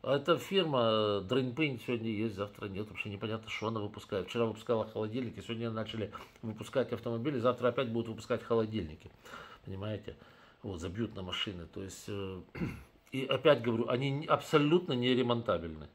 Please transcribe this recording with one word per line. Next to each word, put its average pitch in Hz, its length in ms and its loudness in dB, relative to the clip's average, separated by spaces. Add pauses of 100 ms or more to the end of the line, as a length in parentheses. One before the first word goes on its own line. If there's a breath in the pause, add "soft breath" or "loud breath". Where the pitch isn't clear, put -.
А 135 140 2
эта 147 220 4
фирма, 160 440 2
э, 107 400 4
Дрыньпынь, 127 640 0
сегодня 113 240 0
есть, 107 240 0
завтра 101 340 -6
нет. 101 200 -6
Вообще 98 200 -6
непонятно, 107 400 -6
что - 200 -2
она 113 120 0
выпускает. 104 480 -4
Вчера 117 180 2
выпускала 110 400 0
холодильники, 110 540 -4
сегодня 117 300 -4
начали 110 420 -4 (300 loud breath)
выпускать 113 500 -2
автомобили, 117 460 -2
завтра 120 300 4
опять 120 200 2
будут 113 200 -2
выпускать 113 340 -2
холодильники. 107 680 0 (540 loud breath)
Понимаете? 101 520 -6 (460 loud breath)
Вот, 92 180 -6
забьют 104 360 -4
на 98 60 -8
машины. 90 440 -6
То 98 160 -10
есть, 95 260 -12
э, 95 320 -6 (140)
<clears throat> - 580 -8
и 131 140 -2
опять 135 360 6
говорю, 117 260 2
они 131 220 2
не, 147 160 -2
абсолютно 156 680 4
неремонтабельны. 113 1000 2